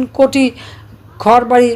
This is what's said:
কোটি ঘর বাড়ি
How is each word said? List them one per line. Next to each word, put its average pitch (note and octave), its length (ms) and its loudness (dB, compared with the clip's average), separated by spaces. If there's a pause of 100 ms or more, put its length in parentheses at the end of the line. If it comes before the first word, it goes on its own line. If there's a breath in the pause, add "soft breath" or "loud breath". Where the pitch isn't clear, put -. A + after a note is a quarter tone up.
(140)
কোটি C4+ 320 0 (720 loud breath)
ঘর A#3 260 2
বাড়ি B3 300 2